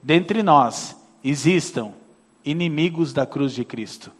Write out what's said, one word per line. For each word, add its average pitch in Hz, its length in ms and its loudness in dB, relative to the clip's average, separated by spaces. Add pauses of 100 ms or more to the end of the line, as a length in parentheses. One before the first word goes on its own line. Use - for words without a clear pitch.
dentre 180 400 2
nós, 143 500 2 (300)
existam 135 680 0 (500)
inimigos 160 680 -2
da 135 120 0
cruz 139 280 -4
de 120 100 -6
Cristo. - 560 -12